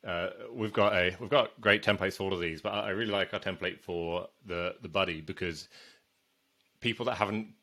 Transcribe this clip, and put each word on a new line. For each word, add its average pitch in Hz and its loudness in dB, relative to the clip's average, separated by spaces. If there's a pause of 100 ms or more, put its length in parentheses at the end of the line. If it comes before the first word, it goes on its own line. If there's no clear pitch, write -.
uh, 87 -2 (240)
we've 110 -2
got 104 6
a, 90 4
we've 110 -10
got 123 2
great 107 4
templates 95 2
for - -4
all 95 0
of 90 -2
these, 80 -2
but 101 -4
I, 104 -2
I - -2
really 107 -2
like 98 2
our 101 -2
template 92 -4
for 85 -4 (160)
the, 87 -4
the 107 -12
buddy, 87 0
because 78 -6 (1120)
people 117 -2
that 120 0
haven't 107 0 (160)